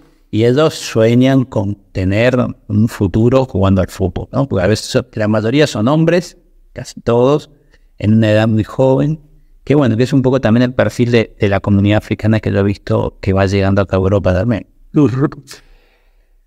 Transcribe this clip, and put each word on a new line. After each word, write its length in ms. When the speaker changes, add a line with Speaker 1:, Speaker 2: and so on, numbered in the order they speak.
Speaker 1:
y 140
ellos 300
sueñan 680
con 320
tener 440
un 220
futuro 560
jugando 360
al 80
fútbol, 440
¿no? 160
Porque 160
a 40
veces 180
son, 260
la 160
mayoría 400
son 180
hombres, 500
casi 280
todos, 500
en 160
una 180
edad 160
muy 160
joven, 560
que 140
bueno, 200
que 60
es 100
un 100
poco 180
también 240
el 100
perfil 380
de, 260
de 100
la 120
comunidad 380
africana 420
que 100
yo 80
he 60
visto 560
que 120
va 140
llegando 360
acá 140
a 40
Europa 340
también. 320
Speaker 2:
Ujú. 360